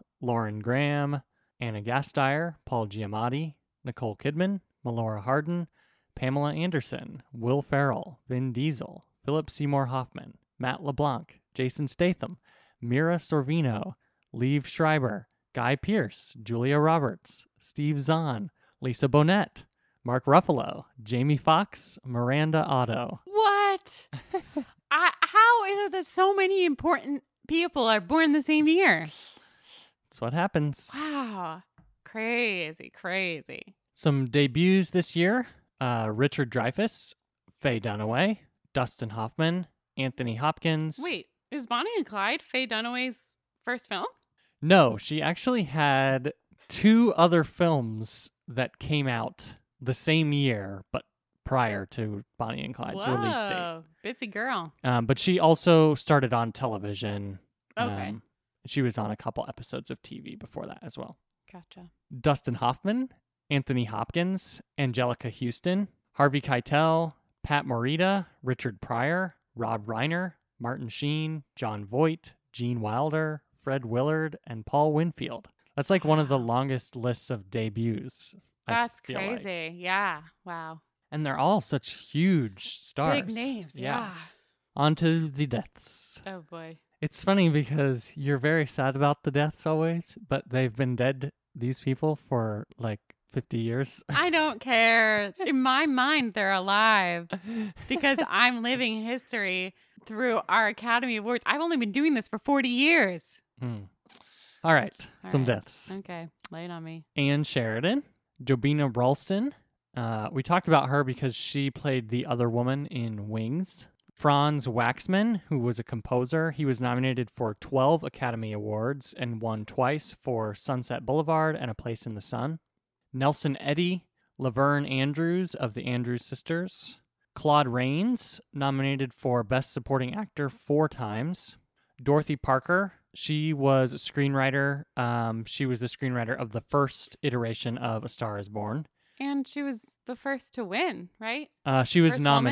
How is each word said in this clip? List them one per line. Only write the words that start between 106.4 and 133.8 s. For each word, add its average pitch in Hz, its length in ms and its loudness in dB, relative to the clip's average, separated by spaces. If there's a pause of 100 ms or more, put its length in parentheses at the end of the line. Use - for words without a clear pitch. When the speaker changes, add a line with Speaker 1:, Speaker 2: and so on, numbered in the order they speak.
Speaker 2:
lay 165 140 -12
it 175 60 -10
on 165 120 -12
me. 160 220 -14 (100)
Speaker 1:
Ann 143 280 2
Sheridan, 135 600 -2 (400)
Jobina 135 520 2
Ralston. 190 580 0 (420)
Uh, 113 360 -4
we 135 120 -2
talked 180 240 2
about 139 220 6
her 143 140 2
because 127 320 -2
she 139 340 -2
played 127 400 -2
the 123 160 -2
other 120 240 2
woman 127 380 0
in 110 420 -6
Wings. 117 580 -4 (260)
Franz 143 540 2
Waxman, 185 800 0
who 151 100 0
was 120 200 0
a 113 40 -6
composer, 127 680 -2
he 147 140 -2
was 127 140 0
nominated 123 520 0
for 110 280 -4
twelve 139 440 2
Academy 117 500 -6
Awards 107 600 -4
and 120 280 -6
won 110 240 -4
twice 139 560 -2
for 113 320 -2
Sunset 127 520 -6
Boulevard 156 500 2
and 135 160 -6
A 107 40 -6
Place - 300 -8
in 113 100 -8
the 101 60 -10
Sun. 139 380 -6 (560)
Nelson 139 460 0
Eddy, 175 440 0 (340)
Laverne 139 480 2
Andrews 160 680 0
of 117 200 -4
the - 100 -8
Andrews 123 400 -2
Sisters. - 720 -8 (380)
Claude 147 320 4
Rains, 143 760 -2 (120)
nominated 139 600 -2
for 123 300 0
Best 127 300 -2
Supporting 127 420 -2
Actor 170 340 -4
four 147 380 0
times. 120 720 -6 (440)
Dorothy 147 340 2
Parker, 175 580 0 (200)
she 151 400 -2
was 135 400 4